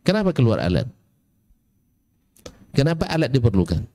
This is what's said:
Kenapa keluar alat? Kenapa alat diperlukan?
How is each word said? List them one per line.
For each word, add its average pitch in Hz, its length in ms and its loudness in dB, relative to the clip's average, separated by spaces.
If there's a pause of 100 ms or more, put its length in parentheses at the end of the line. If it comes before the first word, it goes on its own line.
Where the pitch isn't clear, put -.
Kenapa 190 320 0
keluar 113 300 0
alat? 87 260 -2 (1800)
Kenapa 160 400 0
alat 160 240 -2
diperlukan? 95 480 2 (120)